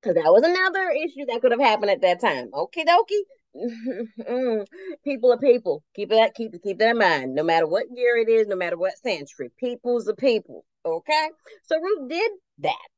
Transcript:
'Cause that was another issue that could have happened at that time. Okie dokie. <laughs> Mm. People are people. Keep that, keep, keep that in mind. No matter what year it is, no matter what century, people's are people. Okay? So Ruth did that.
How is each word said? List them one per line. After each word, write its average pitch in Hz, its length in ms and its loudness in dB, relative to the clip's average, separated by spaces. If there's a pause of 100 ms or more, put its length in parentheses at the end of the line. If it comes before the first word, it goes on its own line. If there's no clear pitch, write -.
'Cause 180 120 0
that 151 180 4
was 214 100 8
another 370 480 0
issue 294 360 -4
that 233 160 -4
could 247 100 4
have 233 80 0
happened 214 300 2
at 190 100 0
that 180 200 2
time. 131 320 -2
Okie 311 340 -6
dokie. 392 360 2 (320)
<laughs> 226 540 -8 (180)
Mm. 233 400 -2 (380)
People 254 280 2
are 240 60 2
people. 240 440 2 (120)
Keep 202 140 -8
that, 220 260 4
keep, 220 280 -10
keep 196 160 -8
that 220 140 4
in 240 60 -2
mind. 147 360 0
No 147 80 -2
matter 165 240 2
what 175 180 0 (100)
year 240 220 0
it 226 140 0
is, 220 180 4
no 196 80 -4
matter 175 220 -4
what 185 200 -4
century, 147 600 -8
people's 240 500 -4
are 214 60 -2
people. 214 500 -2 (220)
Okay? 302 440 -2 (340)
So 320 140 -2
Ruth 330 300 -4
did 381 240 -2 (260)
that. - 280 -6 (120)